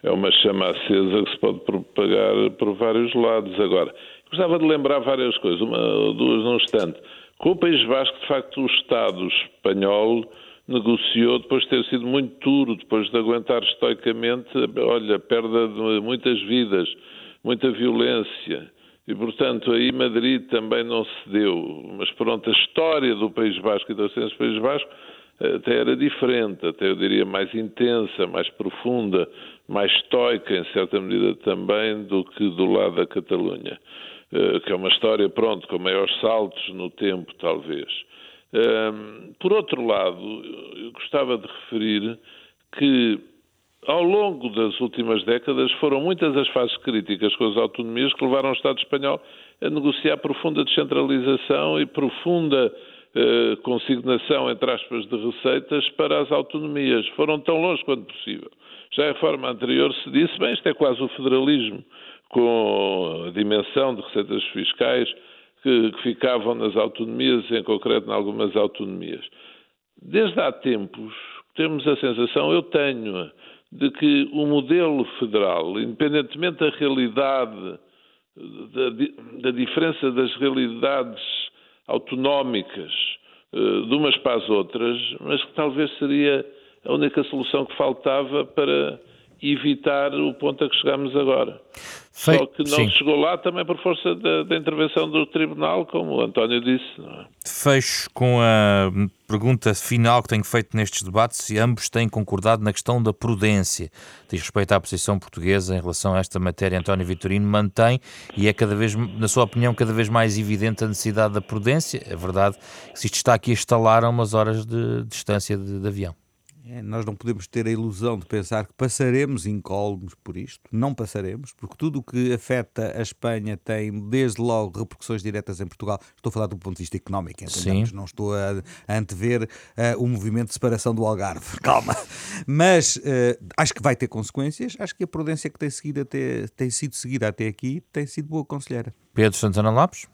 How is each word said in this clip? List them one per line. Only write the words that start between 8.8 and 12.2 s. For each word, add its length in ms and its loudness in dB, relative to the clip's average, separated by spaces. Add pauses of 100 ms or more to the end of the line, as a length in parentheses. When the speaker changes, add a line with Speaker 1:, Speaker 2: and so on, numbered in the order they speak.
Speaker 1:
espanhol 960 2 (420)
negociou 720 2
depois 240 0
de 80 -4
ter 140 2
sido 200 -2
muito 360 0